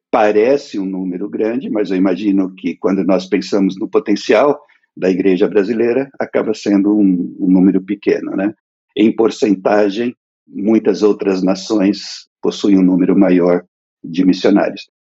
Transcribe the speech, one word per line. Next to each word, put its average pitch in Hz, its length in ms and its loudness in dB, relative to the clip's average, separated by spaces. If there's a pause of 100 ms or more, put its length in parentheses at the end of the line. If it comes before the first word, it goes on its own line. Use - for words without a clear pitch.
(120)
parece 110 680 0
um 95 60 -4
número 95 440 -6
grande, 113 400 -4
mas 104 200 -4
eu 95 80 -2
imagino 95 560 0
que 85 220 -8
quando 95 280 -2
nós 90 220 0
pensamos 95 540 -2
no 104 100 -6
potencial 110 720 0 (340)
da 92 140 -2
igreja 95 380 2
brasileira, 117 640 0 (100)
acaba 113 340 -4
sendo 101 420 0
um, 92 440 0
um 92 80 -4
número 92 340 4
pequeno, 101 540 -4
né? 98 180 -4 (420)
Em 107 200 2
porcentagem, 104 1000 0 (320)
muitas 104 560 0
outras 101 380 0
nações 95 840 -2 (140)
possuem 95 360 0
um 95 60 4
número 92 340 2
maior 90 460 2 (400)
de 85 220 -2
missionários. - 640 0 (160)